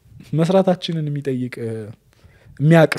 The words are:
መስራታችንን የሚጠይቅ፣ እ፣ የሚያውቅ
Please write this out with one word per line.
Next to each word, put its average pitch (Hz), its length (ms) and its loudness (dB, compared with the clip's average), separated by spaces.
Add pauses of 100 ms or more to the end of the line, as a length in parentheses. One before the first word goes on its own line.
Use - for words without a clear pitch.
(340)
መስራታችንን 175 720 0
የሚጠይቅ፣ 139 520 -6
እ፣ 117 120 -8 (880)
የሚያውቅ 156 400 4